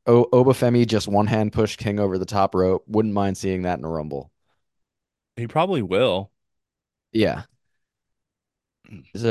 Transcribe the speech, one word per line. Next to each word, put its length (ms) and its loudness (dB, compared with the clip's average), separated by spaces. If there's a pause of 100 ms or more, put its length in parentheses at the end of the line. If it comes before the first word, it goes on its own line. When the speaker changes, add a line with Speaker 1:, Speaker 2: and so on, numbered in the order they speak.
Speaker 1:
O-, 200 6
Obafemi 640 2
just 200 -2
one 200 0
hand 260 -2
pushed 260 -2
King 200 -4
over 180 0
the 80 -6
top 300 0
rope. 320 2
Wouldn't 260 0
mind 240 -2
seeing 260 -4
that 160 -4
in 60 -10
a 40 -8
Rumble. 420 -8 (1080)
Speaker 2:
He 100 -8
probably 340 0
will. 500 0 (800)
Speaker 1:
Yeah. 320 0 (1700)
It's, 180 -8